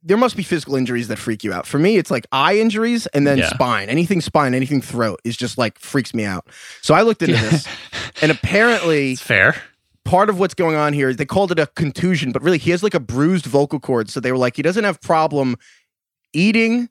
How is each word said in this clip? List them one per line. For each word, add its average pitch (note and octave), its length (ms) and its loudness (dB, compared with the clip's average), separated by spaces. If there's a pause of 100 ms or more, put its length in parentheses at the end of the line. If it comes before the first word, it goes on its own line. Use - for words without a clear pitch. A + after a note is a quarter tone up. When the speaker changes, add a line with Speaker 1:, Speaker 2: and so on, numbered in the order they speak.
Speaker 1:
there F3 140 0
must A#3+ 180 2
be G#3 80 -6
physical C#3+ 340 -4
injuries A#2+ 320 -2
that A2+ 100 -6
freak A2 260 -6
you G2+ 80 -4
out. F2+ 140 -6
For - 120 -4
me, G3 200 4
it's, - 120 -2
like, A#2+ 220 -4
eye C#3+ 240 2
injuries A3+ 520 0
and C#3+ 180 2
then C#3 100 2
Speaker 2:
Yeah. E2+ 140 0
Speaker 1:
spine. A2 400 -2
Anything E3 320 0
spine, C#3 320 0
anything C3 260 0
throat A#2 440 -4
is A#2 120 -6
just, B2 220 -8
like, A2+ 200 -2
freaks - 360 -6
me A2+ 100 -2
out. F#2+ 240 -6 (320)
So - 140 4
I F3+ 80 6
looked A3+ 180 2
into E3 140 2
Speaker 3:
<laughs> A2 160 2
Speaker 1:
this, D#3 180 0 (540)
and D#3 100 4
apparently E3+ 800 2
Speaker 2:
It's B2 80 -8
fair. A2 360 2 (500)
Speaker 1:
part G3 240 4
of F#3+ 80 -2
what's F#3+ 160 0
going E3 200 0
on D3+ 200 0
here C#3 160 0
is B2+ 80 -4
they C#3+ 80 -2
called F#3+ 260 0
it E3 60 -2
a D3+ 80 2
contusion, D3 680 -2
but B2 80 -2
really E3 160 2
he D3+ 140 -2
has, F3 120 -2
like, G#3 120 0
a E3+ 60 2
bruised C#3+ 440 0
vocal C#3 340 0
cord. A#2 300 -2
So - 120 -8
they B2+ 120 -2
were C3 60 -2
like, B2 180 0
"He D3 60 -6
doesn't F#3 220 0
have F#3+ 180 -2
problem D3 540 0 (760)
eating A3+ 580 2